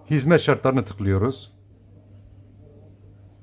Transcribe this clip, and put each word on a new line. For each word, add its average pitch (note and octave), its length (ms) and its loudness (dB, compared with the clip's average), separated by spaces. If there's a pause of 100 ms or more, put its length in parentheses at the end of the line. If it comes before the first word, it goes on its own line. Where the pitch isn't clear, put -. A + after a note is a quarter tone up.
(100)
hizmet D3+ 300 2
şartlarını C3+ 440 0
tıklıyoruz. G2 720 -4 (1900)